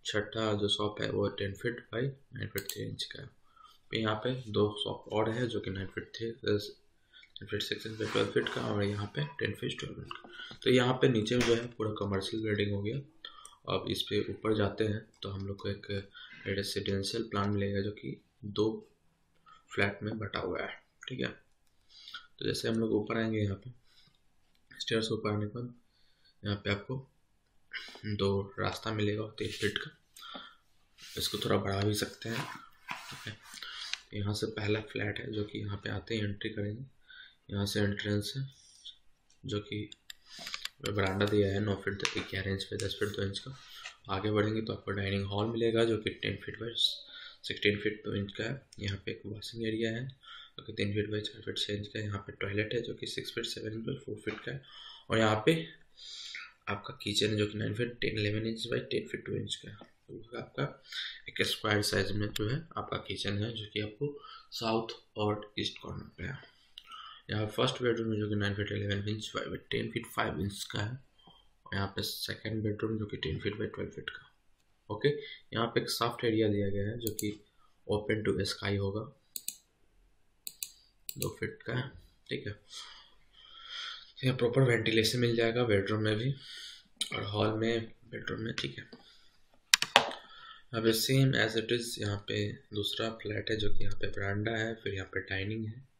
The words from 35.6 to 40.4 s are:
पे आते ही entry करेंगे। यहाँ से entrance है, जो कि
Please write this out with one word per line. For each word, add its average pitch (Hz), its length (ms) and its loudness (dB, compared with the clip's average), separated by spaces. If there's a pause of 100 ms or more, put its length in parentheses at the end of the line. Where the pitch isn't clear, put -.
पे 104 140 -6
आते 104 240 -4
ही 107 60 0
entry 104 300 -2
करेंगे। 107 340 -4 (680)
यहाँ 101 160 0
से 104 140 0
entrance 104 560 0
है, 135 140 -4 (960)
जो 104 140 0
कि 104 300 -6 (960)